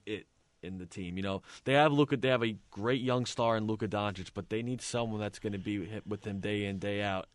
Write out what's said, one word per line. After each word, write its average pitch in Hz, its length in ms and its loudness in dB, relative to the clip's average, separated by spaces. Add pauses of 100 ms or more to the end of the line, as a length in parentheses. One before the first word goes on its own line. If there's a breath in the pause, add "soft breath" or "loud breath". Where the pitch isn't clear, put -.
it 104 220 -6 (340)
in 92 160 -8
the 90 80 -8
team. 87 300 -6
You 95 80 -2
know, 98 180 -2 (220 loud breath)
they 131 100 4
have 147 180 8
Luka, 143 240 4
they 127 120 0
have 123 160 4
a 110 120 0 (140)
great 113 320 0
young 123 240 2
star 117 300 2
in 110 100 0
Luka 110 220 0
Doncic, 101 440 -2
but 98 180 -6
they 110 120 0
need 123 180 -4
someone 113 400 -2
that's 104 200 -4
gonna 101 180 -2
be 101 260 -2
hit 104 220 -8
with 104 180 -6
him 101 140 -4
day 104 260 0
in, 98 140 -2
day 101 240 -2
out. 98 320 -2